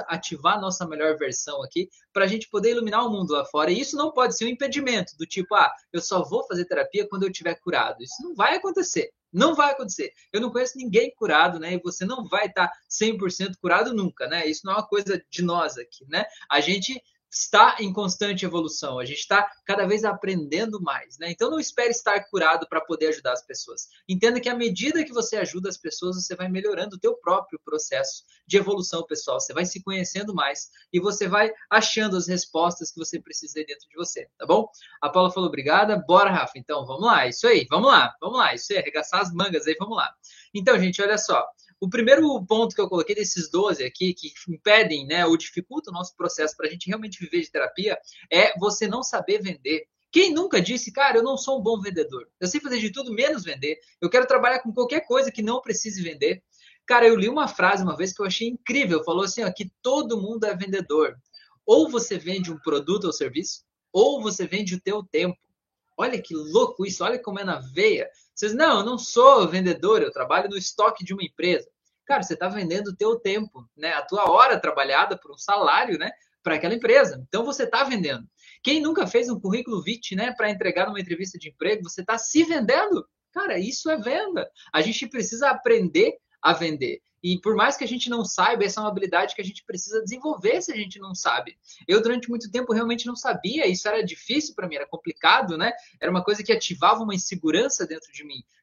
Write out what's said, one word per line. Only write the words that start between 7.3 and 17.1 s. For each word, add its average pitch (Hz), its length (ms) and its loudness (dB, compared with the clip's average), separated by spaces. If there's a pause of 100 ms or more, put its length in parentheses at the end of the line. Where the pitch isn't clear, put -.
tiver 165 240 -6
curado." 120 460 -2
Isso - 220 -16
não 349 100 -10
vai 254 220 2
acontecer. 359 560 -2 (220)
Não 277 200 4
vai 285 180 4
acontecer. 220 420 -8 (180)
Eu 208 80 -2
não 240 120 -4
conheço 254 260 -4
ninguém 254 380 2
curado, 170 440 2
né? 165 140 -6
E 175 80 -4
você 180 240 -8
não 233 220 -8
vai 202 240 0
tá 175 200 0 (160)
cem 220 300 -2
por 185 140 -2
cento 190 280 -6
curado 202 340 2
nunca, 170 340 -4
né? 160 200 -2
Isso 156 180 -4
não 196 80 -2
é - 40 0
uma 208 100 -4
coisa 196 420 -2
de - 120 -6
nós 170 360 -2
aqui, - 300 -18
né? 175 180 -2 (240)
A 147 120 4
gente 196 400 -2 (300)